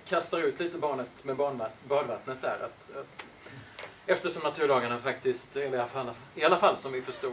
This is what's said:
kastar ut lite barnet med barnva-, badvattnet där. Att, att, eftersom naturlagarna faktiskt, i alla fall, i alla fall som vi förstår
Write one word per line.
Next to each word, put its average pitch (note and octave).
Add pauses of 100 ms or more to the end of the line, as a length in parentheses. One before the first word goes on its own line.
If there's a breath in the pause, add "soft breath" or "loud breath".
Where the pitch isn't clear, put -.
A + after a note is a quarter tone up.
kastar F3
ut C#3
lite E3+
barnet C3+
med C3+
barnva-, C3 (180)
badvattnet C3+
där. A#2+ (100)
Att, -
att, - (800 loud breath)
eftersom E3+
naturlagarna C3+
faktiskt, B2+
i C#3
alla B2
fall, B2 (240)
i D#3
alla E3+
fall F3
som C3+
vi C3
förstår B2+